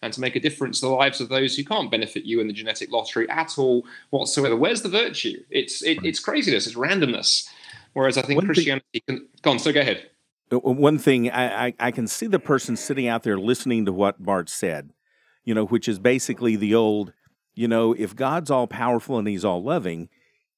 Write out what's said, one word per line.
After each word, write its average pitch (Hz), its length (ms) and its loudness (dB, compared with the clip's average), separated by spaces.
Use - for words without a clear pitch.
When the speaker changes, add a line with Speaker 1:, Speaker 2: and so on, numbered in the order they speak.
Speaker 1:
and 113 100 -6
to 127 80 -10
make 127 160 -4
a 127 40 0
difference 143 400 -2
to 131 60 -4
the 131 60 0
lives 135 300 0
of 117 80 -6
those 131 260 0
who 143 80 -4
can't 175 260 -4
benefit 110 340 -4
you 113 160 0
in 107 80 -2
the 104 40 -6
genetic 110 380 -8
lottery 117 400 -2
at 160 260 -4
all 127 300 2
whatsoever? 135 460 0
Where's 214 260 2
the 240 80 -6
virtue? 214 580 -2
It's, - 340 -4
it, 165 160 0
Speaker 2:
Right. 165 100 -6
Speaker 1:
it's 160 100 -4
craziness. 202 480 0
It's 117 100 -10
randomness. 143 720 0
Whereas 131 240 2
I 127 40 0
think 143 160 2
Speaker 2:
One 190 80 2
thing 165 80 2
Speaker 1:
Christianity 143 520 0
can, 131 200 -6
go 147 120 4
on, 120 80 2
so 156 120 2
go 147 80 6
ahead. - 300 -2
Speaker 2:
Uh, 120 40 2
uh, 127 160 2
one 147 260 6
thing, 123 320 4
I, 120 380 0
I, - 100 -6
I 123 140 0
can 113 160 -2
see - 180 -6
the 196 140 2
person 127 360 0
sitting 135 300 -2
out 117 160 0
there 101 160 0
listening 113 480 0
to 98 60 0
what 98 300 0
Bart 90 280 0
said, 73 400 -6
you 113 100 0
know, 107 120 2
which 117 220 0
is 101 120 -2
basically 120 560 2
the 104 180 2
old, 107 380 2
you 117 140 -2
know, 113 260 4
if 104 200 -4
God's 143 360 -4
all 127 160 2
powerful 120 520 -2
and 104 100 -2
he's 98 180 -2
all 90 160 0
loving, 90 480 -4